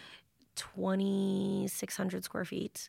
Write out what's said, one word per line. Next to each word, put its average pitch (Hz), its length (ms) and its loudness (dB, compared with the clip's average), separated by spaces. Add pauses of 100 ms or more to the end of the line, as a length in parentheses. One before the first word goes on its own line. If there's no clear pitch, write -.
(560)
twenty-six 196 1400 2
hundred 185 280 0
square - 200 -4
feet. - 440 -6